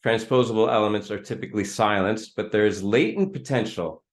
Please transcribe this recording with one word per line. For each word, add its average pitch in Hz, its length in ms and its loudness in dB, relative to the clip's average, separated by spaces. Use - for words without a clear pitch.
transposable 117 680 2
elements 107 380 0
are 101 100 -6
typically 104 440 -6
silenced, 104 720 0
but 104 160 -6
there 104 140 4
is 95 160 0
latent 185 500 0
potential 98 800 -4